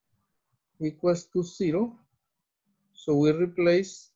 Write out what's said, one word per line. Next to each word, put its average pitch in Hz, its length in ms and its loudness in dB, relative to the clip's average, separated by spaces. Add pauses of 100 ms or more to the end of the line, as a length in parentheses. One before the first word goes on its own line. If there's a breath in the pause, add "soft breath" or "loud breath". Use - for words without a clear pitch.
(800)
Equals 170 520 -2
to 180 100 -2
zero. 185 520 -4 (960)
So - 220 -4
we 151 160 4
replace 175 840 0